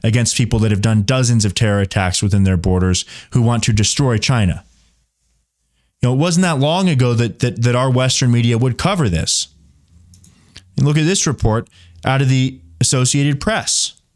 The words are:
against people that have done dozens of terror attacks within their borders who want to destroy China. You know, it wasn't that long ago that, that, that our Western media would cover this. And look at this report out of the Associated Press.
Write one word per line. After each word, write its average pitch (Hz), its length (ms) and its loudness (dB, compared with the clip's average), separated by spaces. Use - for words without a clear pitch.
against 113 320 0
people 117 220 0
that 107 120 2
have 101 120 0
done 110 200 2
dozens 120 440 0
of 92 80 -2
terror 104 260 0
attacks 92 420 -2
within 98 220 2
their 92 140 2
borders 92 480 0
who 123 100 0
want 117 220 0
to 120 100 0
destroy 110 460 0
China. 101 460 0
You 123 80 0
know, - 20 0
it 135 60 0
wasn't 170 240 0
that 165 160 0
long 170 320 0
ago 127 240 2
that, 117 240 -2
that, 117 240 -2
that 120 120 2
our 131 160 0
Western 127 400 0
media 117 280 2
would 127 180 0
cover 170 320 0
this. - 400 -2
And 135 80 0
look 147 140 2
at 156 60 0
this 190 220 0
report 113 440 -2
out 135 160 0
of 139 80 0
the 131 320 0
Associated 143 580 0
Press. - 540 -4